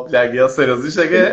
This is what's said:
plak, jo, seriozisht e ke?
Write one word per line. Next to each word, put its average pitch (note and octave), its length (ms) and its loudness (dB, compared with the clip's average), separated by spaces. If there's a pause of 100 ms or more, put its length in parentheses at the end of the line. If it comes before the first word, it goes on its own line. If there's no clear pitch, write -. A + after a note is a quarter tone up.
plak, B2 320 0
jo, B2+ 160 4
seriozisht C#3 480 -2
e D#3+ 80 0
ke? F#3 240 4